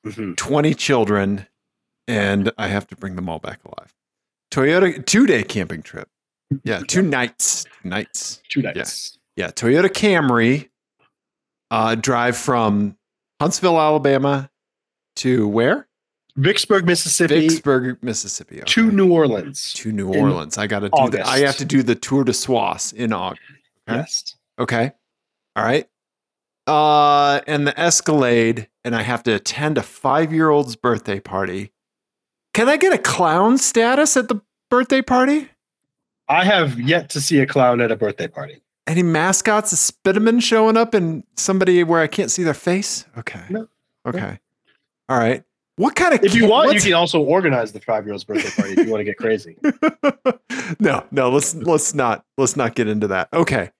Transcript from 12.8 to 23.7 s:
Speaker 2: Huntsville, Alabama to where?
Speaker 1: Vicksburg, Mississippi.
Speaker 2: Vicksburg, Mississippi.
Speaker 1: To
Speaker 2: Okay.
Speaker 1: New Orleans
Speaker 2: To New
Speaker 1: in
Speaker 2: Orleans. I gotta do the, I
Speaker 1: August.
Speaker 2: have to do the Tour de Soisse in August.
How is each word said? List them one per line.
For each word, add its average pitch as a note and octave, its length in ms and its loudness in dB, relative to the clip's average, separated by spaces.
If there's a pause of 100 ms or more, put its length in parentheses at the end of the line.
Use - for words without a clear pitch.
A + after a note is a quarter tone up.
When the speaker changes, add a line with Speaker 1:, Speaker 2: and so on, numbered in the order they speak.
Speaker 2:
Huntsville, D#3+ 400 0
Alabama C#3 720 2 (680)
to B2 320 0
where? B2+ 380 0 (500)
Speaker 1:
Vicksburg, F#3+ 480 0
Mississippi. E3 640 2
Speaker 2:
Vicksburg, C3 540 0
Mississippi. - 640 -8
Speaker 1:
To A3+ 220 2
Speaker 2:
Okay. G#3 80 2
Speaker 1:
New F#3+ 160 6
Orleans A2+ 600 0
Speaker 2:
To A2+ 180 -8
New G2 200 -4
Speaker 1:
in D3 80 2
Speaker 2:
Orleans. F2+ 380 -2
I G#2 80 -4
gotta G2+ 240 -4
do C#3 200 2
the, G2 100 -2
I - 20 -6 (160)
Speaker 1:
August. C#3+ 60 4
Speaker 2:
have C#3 140 0
to C#3 60 -6
do C3+ 180 2
the A#2 120 2
Tour C3+ 300 -2
de A#2+ 80 0
Soisse A2 600 -2
in A2 200 -4
August. F#2 280 -6 (480)